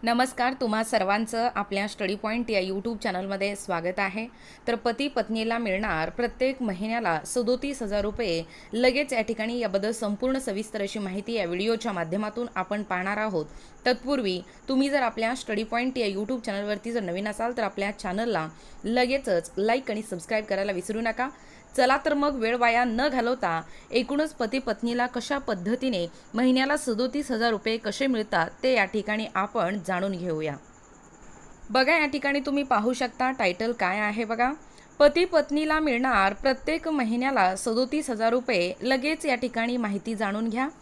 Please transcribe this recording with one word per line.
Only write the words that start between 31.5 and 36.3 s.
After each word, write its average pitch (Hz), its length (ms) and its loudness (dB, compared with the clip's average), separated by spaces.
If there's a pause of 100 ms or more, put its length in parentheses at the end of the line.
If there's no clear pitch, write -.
बघा, 262 280 4
या 302 80 2
ठिकाणी 277 340 0
तुम्ही 277 240 0
पाहू 240 300 2
शकता, 254 380 -2
टायटल 226 400 0
काय 202 280 0
आहे 214 260 0
बघा, 233 260 2 (480)
पती 294 260 8
पत्नीला 311 540 2
मिळणार 240 540 4